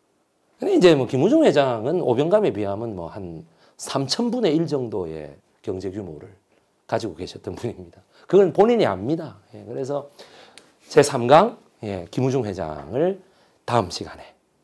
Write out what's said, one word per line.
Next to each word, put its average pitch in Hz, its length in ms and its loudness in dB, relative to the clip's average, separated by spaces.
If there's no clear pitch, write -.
근데 403 160 0
이제 175 200 8
뭐 127 120 0
김우중 226 380 4
회장은 139 560 2
오병감에 147 500 2
비하면 101 440 -6
뭐 85 120 -10
한 85 380 -14
삼천 143 540 -4
분의 208 240 0
일 165 120 0
정도의 92 680 -6
경제 95 300 -8
규모를 87 380 -12
가지고 104 280 -4
계셨던 90 400 -12
분입니다. 90 460 -12
그건 190 260 4
본인이 214 320 4
압니다. 113 520 -4
예, 104 140 -18
그래서 135 420 -8
제삼 135 400 2
강, 208 300 6
예, 95 280 -8
김우중 131 340 0
회장을 92 760 -4
다음 113 240 0
시간에 - 340 -12